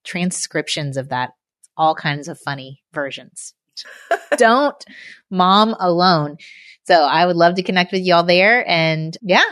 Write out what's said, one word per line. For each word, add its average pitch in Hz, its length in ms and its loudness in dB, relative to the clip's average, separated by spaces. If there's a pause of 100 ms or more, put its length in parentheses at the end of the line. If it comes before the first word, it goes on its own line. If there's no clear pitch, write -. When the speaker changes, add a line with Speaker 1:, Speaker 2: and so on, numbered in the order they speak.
Speaker 1:
Transcriptions 160 920 -6
of 135 140 -8
that, 127 220 -6 (440)
all 160 180 0
kinds 147 360 -8
of 147 100 -14
funny 135 420 -12 (120)
versions. 131 600 -12 (440)
Speaker 2:
<laughs> - 400 -6
Speaker 1:
Don't 262 440 2 (480)
Mom 196 480 2
Alone. 170 600 0 (500)
So 165 160 6
I 156 220 2
would 180 100 0
love 170 200 4
to 190 80 -2
connect 185 280 -2
with 190 100 -2
y'all 175 220 2
there. 190 440 2
And 160 540 -2
yeah, 214 300 2